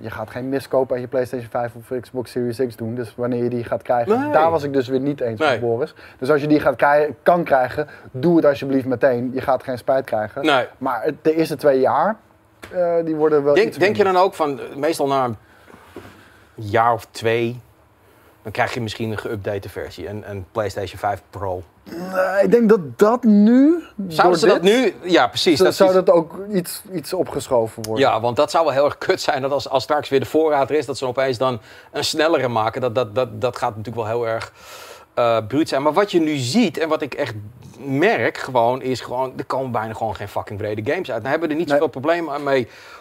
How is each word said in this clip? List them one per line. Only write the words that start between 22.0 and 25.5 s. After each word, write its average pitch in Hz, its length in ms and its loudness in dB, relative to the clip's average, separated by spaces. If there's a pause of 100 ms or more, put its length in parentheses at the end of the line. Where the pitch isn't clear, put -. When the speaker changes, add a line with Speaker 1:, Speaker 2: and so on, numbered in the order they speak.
Speaker 1:
ik 185 80 0
denk 233 180 6
dat 165 300 2
dat 226 260 4
nu, 247 580 6 (260)
Speaker 2:
Zouden 160 80 -10
Speaker 1:
door 180 200 4
Speaker 2:
ze 160 100 2
dat 180 160 6
Speaker 1:
dit, 214 400 4
Speaker 2:
nu? 180 80 -6
Ja, 147 160 6
precies, - 300 2